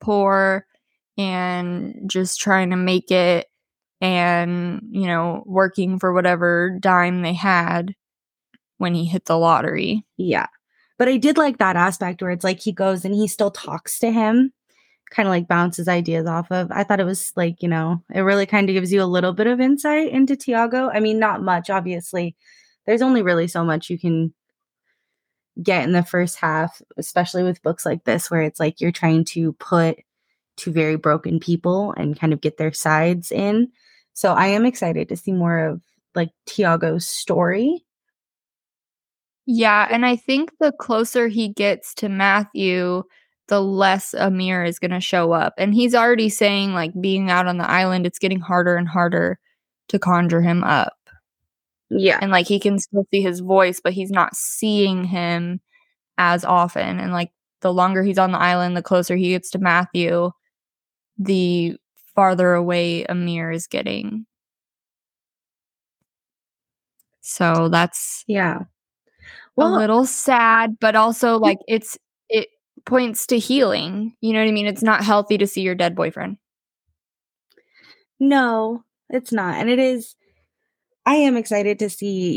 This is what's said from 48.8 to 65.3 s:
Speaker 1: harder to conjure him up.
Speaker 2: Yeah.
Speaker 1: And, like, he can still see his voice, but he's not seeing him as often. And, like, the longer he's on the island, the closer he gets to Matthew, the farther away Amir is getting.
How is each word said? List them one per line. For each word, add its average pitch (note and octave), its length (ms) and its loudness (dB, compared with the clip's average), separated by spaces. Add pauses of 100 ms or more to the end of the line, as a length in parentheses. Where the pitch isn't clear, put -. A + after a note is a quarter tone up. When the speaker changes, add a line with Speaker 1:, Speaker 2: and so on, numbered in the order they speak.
Speaker 1:
harder F3 500 0 (500)
to G3+ 100 -2
conjure F3 420 2
him F3 240 2
up. - 320 0 (920)
Speaker 2:
Yeah. F#3+ 320 2
Speaker 1:
And, G3 100 -2
like, F3 160 2
he G3+ 100 2
can G3+ 200 0
still G3+ 340 -2
see G3 100 2
his F3+ 180 -2
voice, F#3 440 2
but F#3 80 0
he's F#3+ 180 -6
not F#3 240 0
seeing G3 680 -2
him F3 560 -4 (580)
as F3 260 2
often. F3+ 560 0
And, F#3 120 -6
like, F3 200 -4 (300)
the F#3 100 2
longer F#3 320 2
he's G3 140 0
on F#3 140 2
the F3 80 -2
island, F3+ 360 0
the E3+ 60 -4
closer F3+ 340 0
he F3+ 140 0
gets F3+ 220 -4
to F#3+ 60 -4
Matthew, F3 720 0 (840)
the F3+ 580 0 (380)
farther F#3 400 4
away F3 520 0
Amir E3+ 460 -4
is E3 140 -8
getting. G#3+ 600 -6 (3000)